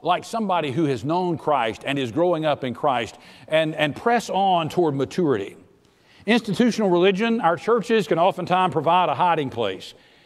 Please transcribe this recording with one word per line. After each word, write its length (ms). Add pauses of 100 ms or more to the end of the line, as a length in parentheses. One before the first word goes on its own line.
like 200
somebody 480
who 140
has 180
known 360
Christ 480
and 100
is 140
growing 340
up 180
in 120
Christ 420 (300)
and, 260
and 220
press 340
on 400
toward 240
maturity." 640 (720)
Institutional 640
religion, 500
our 140
churches 520
can 120
oftentimes 540
provide 360
a 60
hiding 340
place 460 (300)